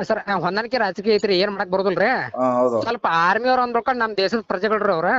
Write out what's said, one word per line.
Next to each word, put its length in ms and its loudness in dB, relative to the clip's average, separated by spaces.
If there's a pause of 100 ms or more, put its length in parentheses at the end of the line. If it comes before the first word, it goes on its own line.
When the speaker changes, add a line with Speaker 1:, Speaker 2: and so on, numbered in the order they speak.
Speaker 1:
ಸರ್, 260 -4
ಆ, 60 -2
ಹೊಂದಾಣಿಕೆ 440 -4
ರಾಜಕೀಯ 360 0
ಐತ್ರಿ, 240 2
ಏನ್ 120 2
ಮಾಡಕ್ 180 -4
ಬರೋದಿಲ್ರಿ. 380 2
Speaker 2:
ಹಾ, 460 0
ಹೌದು. 300 2
Speaker 1:
ಸ್ವಲ್ಪ 280 -4
ಆರ್ಮಿ 380 2
ಅವ್ರ 120 4
ಅಂದ್ರೊಕ್ಕ 340 -2
ನಮ್ 220 -2
ದೇಶದ 240 0
ಪ್ರಜೆಗಳ್ರಿ 520 0
ಅವ್ರ. 120 0 (140)